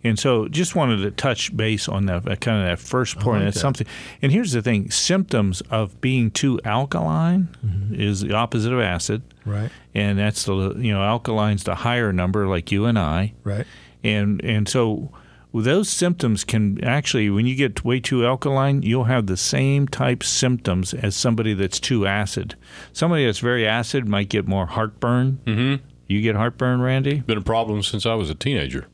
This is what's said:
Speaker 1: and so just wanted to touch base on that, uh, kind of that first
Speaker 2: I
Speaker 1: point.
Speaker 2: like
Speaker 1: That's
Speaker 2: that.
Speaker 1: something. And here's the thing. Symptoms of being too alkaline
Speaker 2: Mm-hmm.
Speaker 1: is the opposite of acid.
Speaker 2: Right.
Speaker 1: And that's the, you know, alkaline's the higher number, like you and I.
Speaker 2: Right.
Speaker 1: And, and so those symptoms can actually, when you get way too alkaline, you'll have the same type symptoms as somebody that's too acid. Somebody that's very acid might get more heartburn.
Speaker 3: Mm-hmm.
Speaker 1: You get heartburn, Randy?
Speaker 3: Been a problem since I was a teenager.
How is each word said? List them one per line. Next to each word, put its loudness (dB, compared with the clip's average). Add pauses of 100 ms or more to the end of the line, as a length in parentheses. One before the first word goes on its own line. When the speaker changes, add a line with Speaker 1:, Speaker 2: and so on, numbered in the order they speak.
Speaker 1:
and 2
so 2
just -2
wanted 2
to 0
touch -2
base 0
on 0
that, -2
uh, -2
kind 0
of 0
that -2
first -2
Speaker 2:
I -12
Speaker 1:
point. 2
Speaker 2:
like 2
Speaker 1:
That's 0
Speaker 2:
that. -4
Speaker 1:
something. -2 (360)
And 4
here's 2
the 0
thing. 0
Symptoms 0 (100)
of -2
being 2
too 0
alkaline 2 (160)
Speaker 2:
Mm-hmm. -2
Speaker 1:
is 0
the -2
opposite 0
of 2
acid. -2 (220)
Speaker 2:
Right. -4 (240)
Speaker 1:
And 2
that's 0
the, 0
you 0
know, 0
alkaline's 0
the -2
higher 0
number, 0
like -2
you 2
and 2
I. 0 (100)
Speaker 2:
Right. -4 (360)
Speaker 1:
And, 0
and 0
so 0 (420)
those 2
symptoms 0
can 0
actually, 0
when 2
you 0
get -2
way 2
too 0
alkaline, 2
you'll 2
have 2
the 0
same 2
type -2
symptoms 0
as -2
somebody 0
that's -2
too 0
acid. -2 (400)
Somebody 2
that's 0
very 2
acid 0
might 0
get 0
more 2
heartburn. 0
Speaker 3:
Mm-hmm. 0 (220)
Speaker 1:
You 2
get 2
heartburn, 0
Randy? 0
Speaker 3:
Been -2
a -4
problem 0
since -4
I 2
was -2
a -4
teenager. -2